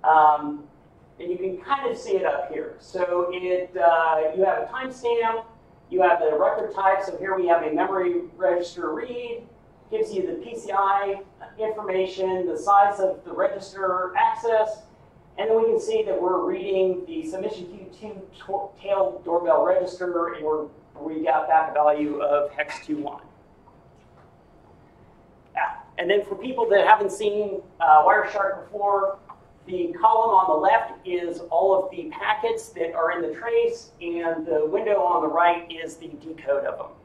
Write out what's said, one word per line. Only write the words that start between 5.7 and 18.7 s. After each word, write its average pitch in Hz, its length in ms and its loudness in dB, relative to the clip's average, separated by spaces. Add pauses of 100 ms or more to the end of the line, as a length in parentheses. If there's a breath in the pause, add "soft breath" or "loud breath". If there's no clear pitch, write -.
you 185 100 -2
have 175 200 4
the - 180 2
record - 340 0
type. 190 320 2
So 170 140 -8
here 185 160 -4
we 180 140 0
have 170 160 4
a 151 80 -2
memory 175 500 0 (140)
register 175 580 -2
read, 240 480 -8 (480)
gives 214 240 -2
you 185 100 -2
the 170 100 -4
P 233 220 -12
C 202 140 -12
I 196 500 0 (380)
information, 190 880 -2
the 160 100 -4
size 202 440 4
of 185 240 0
the 175 80 -12
register - 840 -2
access, 226 640 2 (560)
and 220 120 -2
then 220 60 4
we 226 80 4
can 226 160 2
see 220 240 0
that 185 180 -2
we're 180 220 0
reading 190 640 -2
the 160 220 -8
submission 185 380 -8
queue - 320 -18
two 208 480 -18
to-, 196 220 -6 (120)